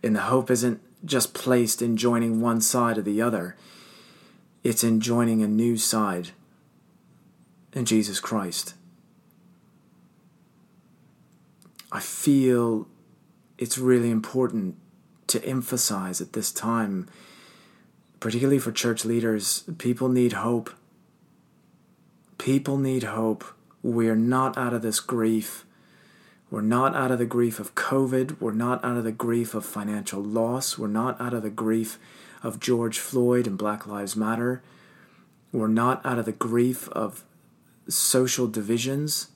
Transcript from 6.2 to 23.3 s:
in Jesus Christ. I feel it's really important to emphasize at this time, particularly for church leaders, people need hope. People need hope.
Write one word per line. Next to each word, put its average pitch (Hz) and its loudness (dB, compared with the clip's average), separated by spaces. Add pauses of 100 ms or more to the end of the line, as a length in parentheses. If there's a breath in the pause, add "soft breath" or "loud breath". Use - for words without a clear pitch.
in 131 -2
Jesus 107 2
Christ. 98 -4 (3250)
I - -6
feel 123 2 (720)
it's 117 -4
really 127 4
important 113 0 (500)
to - -2
emphasize 110 -2
at 90 -10
this - -4
time, 107 -2 (1120 loud breath)
particularly 120 2
for 123 -2
church 113 -2
leaders, 113 0 (140)
people 123 0
need 123 4
hope. 113 -2 (1600)
People 139 0
need 131 0
hope. 110 -2 (400)